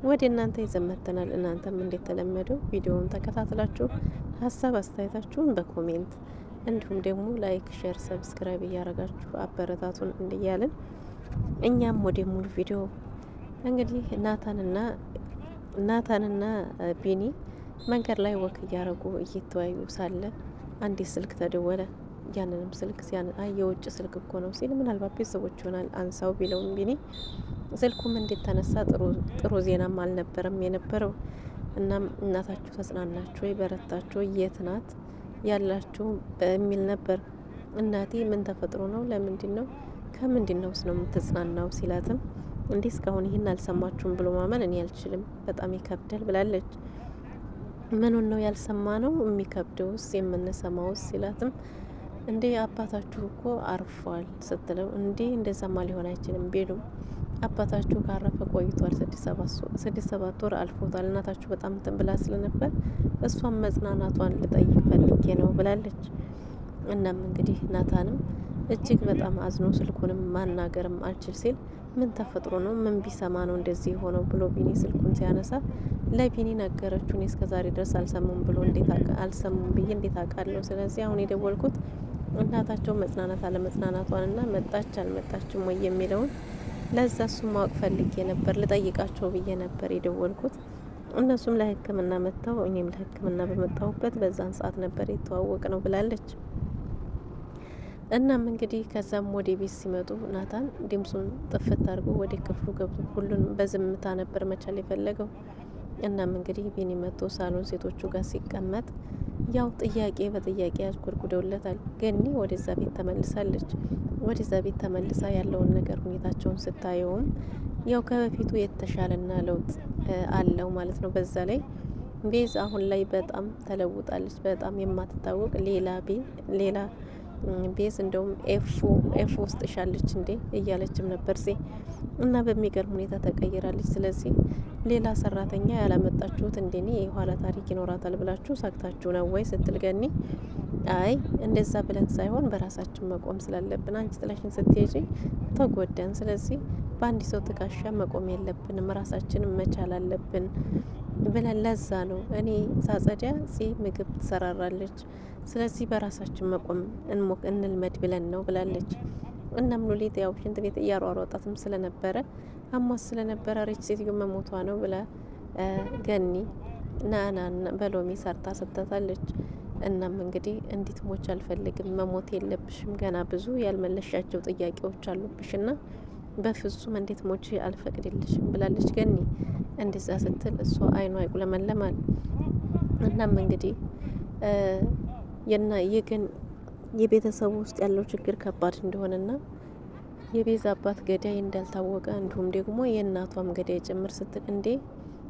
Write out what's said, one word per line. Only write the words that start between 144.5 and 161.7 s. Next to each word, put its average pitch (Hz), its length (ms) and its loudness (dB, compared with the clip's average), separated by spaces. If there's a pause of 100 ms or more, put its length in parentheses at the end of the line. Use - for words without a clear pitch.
ስትሄጂ 202 420 8 (580)
ተጎዳን። 190 640 4
ስለዚህ 208 440 0 (360)
በአንድ 233 300 2
ሰው - 180 0
ትከሻ 202 380 -4 (140)
መቆም 185 340 0
የለብንም፣ 190 640 -2
ራሳችንን 196 600 0
መቻል 185 400 2
አለብን» 180 520 0 (800)
ብለን 233 360 2
ለዛ 214 300 0 (140)
ነው 185 160 -2 (140)
እኔ 214 160 0 (320)
ሳጸዳ 208 400 4 (260)
ፂ - 200 -2 (100)
ምግብ 196 360 -2
ትሰራራለች። 185 840 -2 (480)
ስለዚህ 233 400 -2
በራሳችን 202 640 -2
መቆም 180 320 0 (300)
እንሞ-፣ 196 360 2
እንልመድ 190 520 0
ብለን 180 300 0
ነው 185 160 -2
ብላለች። 185 480 0 (600)
እናም 240 320 2
ሉሊት 214 320 2
ያው 190 180 2
ሽንት 214 240 -4
ቤት 202 180 -2
እያሯሯጣትም 190 800 0
ስለነበረ 185 600 -2 (560)